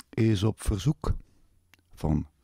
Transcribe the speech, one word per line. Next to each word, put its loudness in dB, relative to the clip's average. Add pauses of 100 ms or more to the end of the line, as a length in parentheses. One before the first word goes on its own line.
(100)
is 2
op -2
verzoek -2 (800)
van -2 (180)